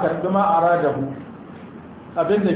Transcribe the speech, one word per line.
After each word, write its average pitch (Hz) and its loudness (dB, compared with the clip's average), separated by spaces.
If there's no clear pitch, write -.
karɓi 165 0
ma 196 4
aradahu, 160 2
abinda 180 2